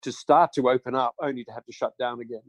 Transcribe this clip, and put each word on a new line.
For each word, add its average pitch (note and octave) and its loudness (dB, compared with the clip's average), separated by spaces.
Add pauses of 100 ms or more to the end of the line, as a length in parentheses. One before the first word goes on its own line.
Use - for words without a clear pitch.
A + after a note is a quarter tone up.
to A#2+ -8
start D#3 4
to B2+ 2
open B2+ 0
up B2+ 0
only B2+ -4
to A2+ -18
have A#2 -14
to A#2 -18
shut A2+ -6
down A#2+ -6
again, A2+ -12